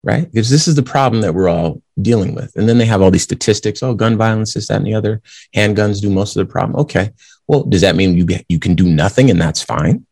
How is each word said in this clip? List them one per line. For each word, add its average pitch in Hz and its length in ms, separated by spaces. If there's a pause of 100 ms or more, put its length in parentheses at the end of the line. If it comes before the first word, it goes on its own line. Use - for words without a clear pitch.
right? 139 260
Because 113 200
this 151 180
is 160 80
the 131 80
problem 123 380
that 90 120
we're 92 140
all 82 340 (200)
dealing 101 340
with. - 220
And 107 100
then 117 100
they 113 80
have 107 160
all 95 100
these 92 120
statistics, - 580
oh, 131 120
gun 110 240
violence, 110 360
this, - 140
that, 104 100
and 98 80
the 107 100
other. 107 260 (340)
Handguns 104 460
do 104 80
most 98 260
of 98 100
the - 60
problem. - 300
Okay, 101 300 (360)
well, 139 160
does 92 160
that 90 160
mean 92 220
you 90 80
get, 90 240
you 82 100
can 90 160
do 90 140
nothing 101 400
and 87 100
that's 80 220
fine? 113 500